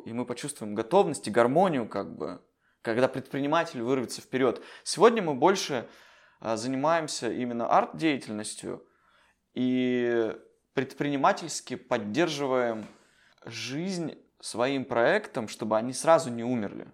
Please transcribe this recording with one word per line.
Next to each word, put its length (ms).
И 80
мы 120
почувствуем 500
готовность 520
и 40
гармонию, 560
как 280
бы, 240
когда 240
предприниматель 760
вырвется 400
вперёд. 400
Сегодня 400
мы 100
больше, 540
а, 160
занимаемся 760
именно 340
арт-деятельностью 1160
и 840
предпринимательски 1040
поддерживаем 1080
жизнь 760
своим 460
проектом, 640
чтобы 300
они 160
сразу 360
не 140
умерли. 500